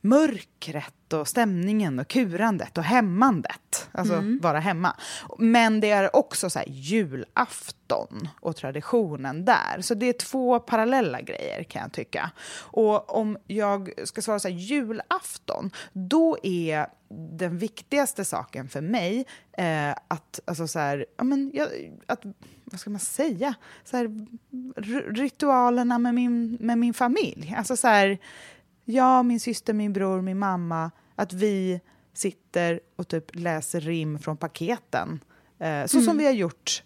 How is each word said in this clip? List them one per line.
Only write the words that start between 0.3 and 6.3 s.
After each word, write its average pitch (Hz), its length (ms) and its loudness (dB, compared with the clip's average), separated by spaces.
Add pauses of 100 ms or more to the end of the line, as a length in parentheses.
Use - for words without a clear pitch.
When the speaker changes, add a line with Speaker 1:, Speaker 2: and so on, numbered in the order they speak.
Speaker 1:
och 156 160 -2
stämningen 196 720 2
och 131 100 -6
kurandet 202 720 0
och 165 60 -2
hemmandet. 208 1080 0
Alltså 180 220 0
Speaker 2:
Mm. 208 280 0
Speaker 1:
vara 156 180 2
hemma. 175 360 0 (420)
Men 226 420 6
det 208 100 4
är 196 260 4
också - 340 2